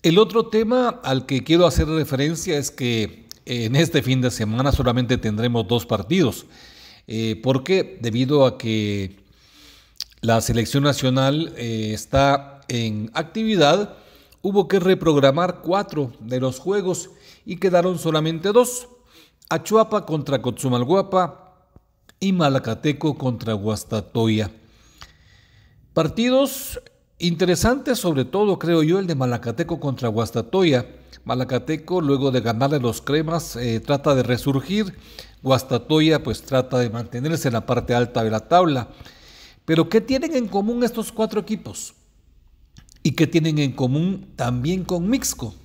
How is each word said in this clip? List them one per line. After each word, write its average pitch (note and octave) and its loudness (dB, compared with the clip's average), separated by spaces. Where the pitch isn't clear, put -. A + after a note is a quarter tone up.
El E3+ 6
otro A3 2
tema A3+ 0
al C3 -2
que C3 -2
quiero E3+ 6
hacer D#3+ 2
referencia D3+ -2
es C#3 -4
que A#2 -4
en A#2+ -2
este D3+ 2
fin C3 0
de B2 0
semana A#2 -2
solamente B2 0
tendremos A2+ -2
dos A#2 0
partidos, A2 0
eh, A2 -4
porque C3+ 0
debido B2+ 2
a B2 0
que G#2 -2
la A2+ 2
selección A#2+ 0
nacional, C3+ 0
eh, A2+ -4
está C#3 0
en A2+ -4
actividad, G3 2
hubo G3 2
que G3 2
reprogramar E3 4
cuatro D#3+ -2
de A#2+ -4
los C3 -2
juegos F#3 -2
y F3+ -10
quedaron F3+ 2
solamente D#3+ -2
dos: A#3+ 2
Achuapa G#3 0
contra C#3 -2
Cotzumalguapa C#3 -2
y G3 0
Malacateco C#3+ 0
contra A#2 -4
Guastatoya. G#2+ -2
Partidos B3 0
interesantes, F#3+ 0
sobre C#3 0
todo, G3 0
creo E3 2
yo, E3+ 2
el G3 -2
de E3 -2
Malacateco B2+ -2
contra B2+ -4
Guastatoya. A#2 0
Malacateco, B2+ -2
luego C#3 2
de B2+ 2
ganarle A#2+ 0
los A#2+ -2
Cremas, D#3+ -2
eh, A#2 -2
trata C#3+ 0
de B2+ 4
resurgir. C#3 -2
Guastatoya, C#3+ 2
pues, - -6
trata C3 0
de A#2+ 0
mantenerse B2 -4
en A#2 0
la A2 -2
parte A#2+ 0
alta A#2+ 0
de A2 2
la G#2+ -2
tabla. D#3+ 4
Pero, D#3+ 2
¿qué A3 4
tienen C4+ -2
en B3 0
común G#3 -2
estos A3+ -4
cuatro A3 -2
equipos? - -10
¿Y C3+ -2
qué D#3+ 4
tienen D#3 0
en C#3+ 0
común D3+ -2
también B2+ -2
con F3+ -4
Mixco C3+ -4